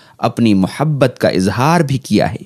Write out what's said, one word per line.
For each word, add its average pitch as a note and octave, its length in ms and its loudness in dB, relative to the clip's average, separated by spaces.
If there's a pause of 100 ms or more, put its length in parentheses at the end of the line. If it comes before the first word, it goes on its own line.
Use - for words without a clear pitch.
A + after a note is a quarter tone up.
(180)
اپنی A#2 360 0
محبت C3 680 0
کا - 80 2
اظہار A2+ 540 0
بھی C3+ 160 -2
کیا - 340 0
ہے - 140 -12